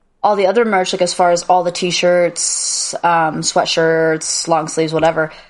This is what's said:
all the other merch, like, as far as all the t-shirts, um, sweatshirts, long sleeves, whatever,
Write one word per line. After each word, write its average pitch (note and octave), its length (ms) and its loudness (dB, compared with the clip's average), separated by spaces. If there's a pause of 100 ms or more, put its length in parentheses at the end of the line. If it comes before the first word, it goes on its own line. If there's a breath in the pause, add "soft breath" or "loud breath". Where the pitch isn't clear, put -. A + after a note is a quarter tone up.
(220)
all G#3 140 2
the F#3+ 120 2
other A3+ 180 2
merch, F#3+ 260 0
like, F#3 100 -2
as F3 120 0
far F3 180 2
as F3 120 0
all F3+ 200 2
the F3 80 -4
t-shirts, - 1200 -2
um, E3 460 0
sweatshirts, D#3+ 1080 0
long D#3+ 180 0
sleeves, D#3+ 240 -2
whatever, D#3+ 400 0 (180 loud breath)